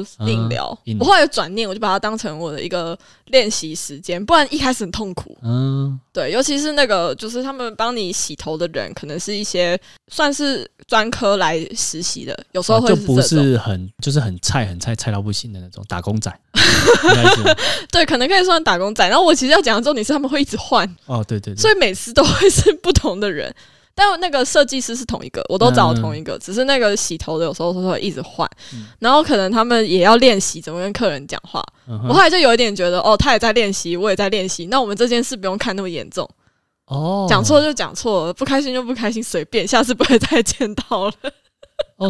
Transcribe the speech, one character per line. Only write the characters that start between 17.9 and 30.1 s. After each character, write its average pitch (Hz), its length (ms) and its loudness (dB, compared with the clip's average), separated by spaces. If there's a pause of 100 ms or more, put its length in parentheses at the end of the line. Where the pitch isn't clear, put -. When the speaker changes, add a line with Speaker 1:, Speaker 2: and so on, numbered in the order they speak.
Speaker 1:
对， 339 120 2
可 311 140 2
能 247 100 0
可 381 80 2
以 370 80 4
算 349 200 2
打 190 160 2
工 202 160 -4
仔。 175 120 6
然 202 80 2
后 370 80 6
我 330 100 6
其 269 120 0
实 262 60 0
要 339 100 6
讲 262 140 2
的 226 80 0
重 294 100 0
点 226 100 -2
是 220 80 -2
他 302 60 2
们 277 100 -2
会 285 140 0
一 - 20 0
直 - 140 -4
换。 - 300 0 (180)
Speaker 2:
哦， 120 220 -4
对， 107 120 -4
对， 101 140 -10
对。 98 80 -10
Speaker 1:
所 440 100 6
以 415 40 4
每 254 180 0
次 233 180 -12
都 233 120 4
会 370 260 2
是 - 320 4
不 349 100 0
同 - 280 0
的 208 120 -2
人。 143 220 -8 (400)
但 403 140 4 (140)
那 359 80 -2
个 269 140 0
设 294 200 4
计 262 160 -2
师 233 160 -6
是 254 80 -10
同 - 200 -6
一 - 60 -14
个， - 200 -8
我 - 80 0
都 180 120 6
找 - 240 4
同 113 220 -2
一 156 80 -10
个， - 120 -8
Speaker 2:
嗯。 - 40 -12
Speaker 1:
只 - 140 -12
是 240 100 0
那 269 160 2
个 208 160 2
洗 - 220 -4
头 160 200 -6
的 170 60 -2
有 160 100 -2
时 - 80 -10
候 175 120 -2
会 180 260 -2
一 202 100 -4
直 143 120 -8
换。 - 280 -6 (240)
Speaker 2:
嗯。 113 120 -14 (140)
Speaker 1:
然 233 120 2
后 294 100 6
可 302 140 0
能 196 160 0
他 226 140 2
们 226 220 2
也 175 120 2
要 196 160 8